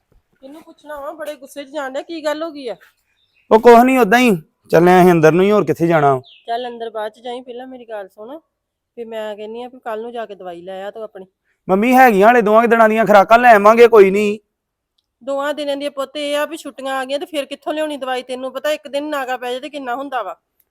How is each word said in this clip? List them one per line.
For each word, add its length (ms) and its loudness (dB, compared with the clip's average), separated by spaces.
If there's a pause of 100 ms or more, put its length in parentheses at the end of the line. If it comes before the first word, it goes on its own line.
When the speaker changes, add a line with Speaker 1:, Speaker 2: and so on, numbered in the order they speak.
(400)
Speaker 1:
ਕਿਹਨੂੰ 220 -20
ਪੁੱਛਣਾ 380 -18
ਵਾ? 120 -12
ਬੜੇ 220 -14
ਗੁੱਸੇ 300 -18
'ਚ 40 -20
ਜਾਣ 240 -10
ਡਿਆ, 100 -8
ਕੀ 220 -14
ਗੱਲ 180 -6
ਹੋ 80 -10
ਗਈ 180 -14
ਆ? 80 -10 (760)
Speaker 2:
ਉਹ 100 4
ਕੁਛ 240 8
ਨਹੀਂ, 140 2
ਉਦਾਂ 200 2
ਹੀ 180 2 (340)
ਚੱਲੇ 220 4
ਆਂ 100 6
ਅਸੀਂ 100 6
ਅੰਦਰ 200 4
ਨੂੰ 120 2
ਹੀ, 60 2
ਹੋਰ 140 2
ਕਿੱਥੇ 220 -2
ਜਾਣਾ? 340 2 (260)
Speaker 1:
ਚੱਲ 220 -8
ਅੰਦਰ 220 -12
ਬਾਅਦ 220 -10
'ਚ 80 -20
ਜਾਈਂ, 220 -14
ਪਹਿਲਾਂ 240 -16
ਮੇਰੀ 180 -20
ਗੱਲ 240 -14
ਸੁਣ। 300 -20 (580)
ਵੀ 80 -14
ਮੈਂ 320 -12
ਕਹਿੰਨੀ 260 -14
ਆ 60 -16
ਵੀ 160 -20
ਕੱਲ 180 -10
ਨੂੰ 100 -14
ਜਾ 140 -12
ਕੇ 80 -18
ਦਵਾਈ 280 -16
ਲੈ 220 -14
ਆ 60 -12
ਤੂੰ 120 -16
ਆਪਣੀ। 240 -18 (420)
Speaker 2:
ਮੰਮੀ, 260 0
ਹੈਗੀਆਂ 340 4
ਹਾਲੇ 140 4
ਦੋਵਾਂ 200 4
ਕੁ 60 -2
ਦਿਨਾਂ 200 4
ਦੀਆਂ 180 0
ਖੁਰਾਕਾਂ, 320 6
ਲੈ 160 6
ਆਵਾਂਗੇ, 340 6
ਕੋਈ 220 6
ਨਹੀਂ। 280 -2 (840)
Speaker 1:
ਦੋਵਾਂ 300 -6
ਦਿਨਾਂ 220 -6
ਦੀਆਂ 140 -8
ਪੁੱਤ, 260 -12
ਇਹ 220 -6
ਆ 60 -4
ਵੀ 120 -10
ਛੁੱਟੀਆਂ 380 -12
ਆ 100 -6
ਗਈਆਂ 140 -8
ਤੇ 80 -10
ਫਿਰ 180 -8
ਕਿੱਥੋਂ 300 -10
ਲਿਆਉਣੀ 220 -6
ਦਵਾਈ? 260 -8
ਤੈਨੂੰ 300 -12
ਪਤਾ 180 -6
ਇੱਕ 180 -8
ਦਿਨ 200 -8
ਨਾਗਾ 280 -6
ਪੈ 140 -10
ਜਾਏ 100 -8
ਤੇ 100 -14
ਕਿੰਨਾ 240 -10
ਹੁੰਦਾ 280 -8
ਵਾ। 180 -14 (300)